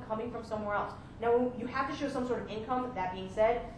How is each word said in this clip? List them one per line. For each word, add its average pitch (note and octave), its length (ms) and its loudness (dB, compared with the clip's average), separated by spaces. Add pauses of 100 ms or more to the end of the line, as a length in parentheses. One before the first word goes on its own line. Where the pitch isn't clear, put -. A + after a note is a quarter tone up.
coming A3+ 220 -2
from A#3 140 -6
somewhere G#3 320 -2
else. - 160 -2 (280)
Now, A#3+ 380 6
you A#3+ 80 -4
have C4+ 240 0
to D4 60 -4
show C#4+ 120 -2
some B3+ 200 0
sort G#3+ 140 0
of F3+ 60 -6
income. A#3+ 460 -2
That F#3 180 0
being F#3+ 220 -6
said, A#3 280 6 (160)